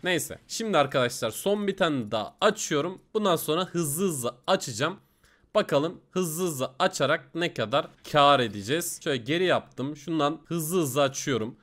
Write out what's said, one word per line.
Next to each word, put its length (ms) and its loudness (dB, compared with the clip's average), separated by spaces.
Neyse. 340 -2
Şimdi 300 0
arkadaşlar 520 2
son 360 -2
bir 100 -2
tane 340 0
daha 300 -4
açıyorum. 640 0
Bundan 220 2
sonra 300 0
hızlı 380 -2
hızlı 300 -2
açacağım. 500 0
Bakalım 460 2
hızlı 340 -2
hızlı 340 -2
açarak 560 0
ne 200 -2
kadar 340 0
kar 280 8
edeceğiz. 640 -4
Şöyle 180 -2
geri 220 0
yaptım. 520 -2
Şundan 480 -2
hızlı 360 -2
hızlı 220 0
açıyorum. 600 -2